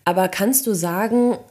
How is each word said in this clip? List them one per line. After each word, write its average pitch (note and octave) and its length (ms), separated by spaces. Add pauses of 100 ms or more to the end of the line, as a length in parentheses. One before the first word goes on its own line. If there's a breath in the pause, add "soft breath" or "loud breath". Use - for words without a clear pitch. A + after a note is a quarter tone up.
Aber F#3 260
kannst B3 360
du A3+ 80
sagen, G#3 640 (140)